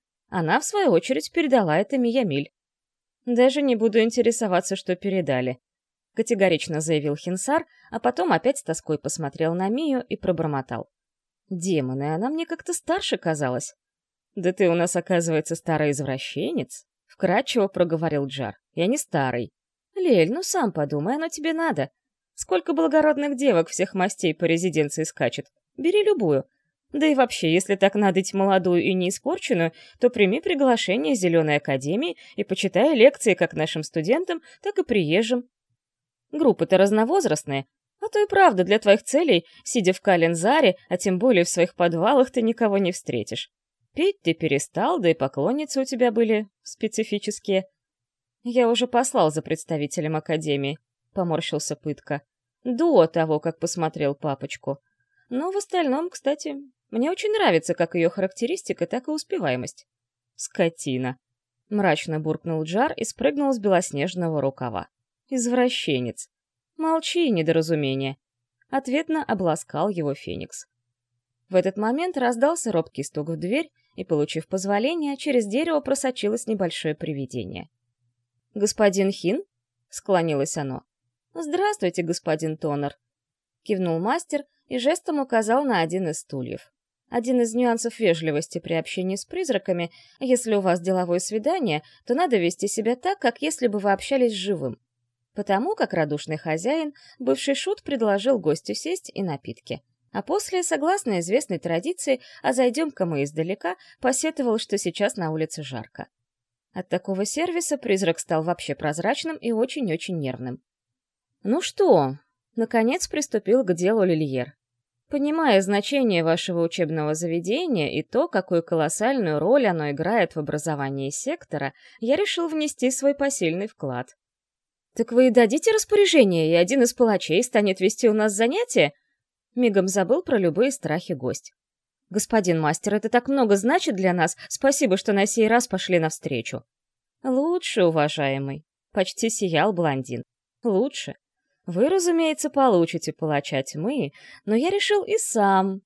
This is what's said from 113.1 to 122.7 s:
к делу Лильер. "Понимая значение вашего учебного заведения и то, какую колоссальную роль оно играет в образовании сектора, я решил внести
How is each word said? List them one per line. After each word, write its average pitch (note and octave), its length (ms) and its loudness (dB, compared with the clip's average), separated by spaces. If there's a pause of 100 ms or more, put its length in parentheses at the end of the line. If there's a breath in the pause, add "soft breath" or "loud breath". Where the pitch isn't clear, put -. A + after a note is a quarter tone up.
к F#3 100 2
делу F#3+ 300 2
Лильер. D3 520 0 (540)
"Понимая D4 520 2
значение G3+ 640 2
вашего E3+ 400 0
учебного D#3 500 -2
заведения F3 880 -2
и - 20 -4
то, C4+ 240 -2
какую F3+ 380 -2
колоссальную E3+ 760 0
роль A#3+ 300 4
оно D3+ 240 -2
играет E3+ 420 0
в D#3+ 60 -6
образовании C#3+ 680 -4
сектора, D3 640 -6 (280 soft breath)
я B3 160 0
решил F4 320 -2
внести D4+ 420 -2